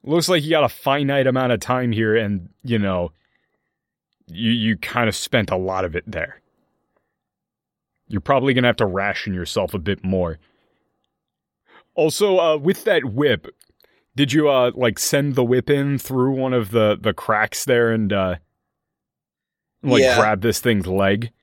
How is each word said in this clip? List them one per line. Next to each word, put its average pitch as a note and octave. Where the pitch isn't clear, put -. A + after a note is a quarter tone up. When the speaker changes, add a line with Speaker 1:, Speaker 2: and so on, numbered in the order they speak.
Speaker 1:
Looks D#3
like F3
you D#3
got D#3
a A#2+
finite C#3
amount B2+
of G#2+
time B2+
here, A2
and, G2+
you A#2
know, F#2
you, A2
you A2
kinda A2+
spent -
a F#2+
lot F#2
of E2
it F2+
there. F2
You're G2+
probably C3+
gonna B2
have A#2
to A2+
ration G2
yourself F2+
a G#2
bit F#2
more. F2+
Also, F#3
uh, E3
with D3+
that F3
whip, A#2
did C3
you, D3+
uh, B2+
like, A#2+
send C#3+
the B2+
whip B2
in C#3
through C3
one C3
of A2+
the, G#2+
the G#2+
cracks -
there A#2+
and, A2
uh, F#2+
like, B2+
Speaker 2:
Yeah. B2+
Speaker 1:
grab G#2+
this A2
thing's G#2
leg? G2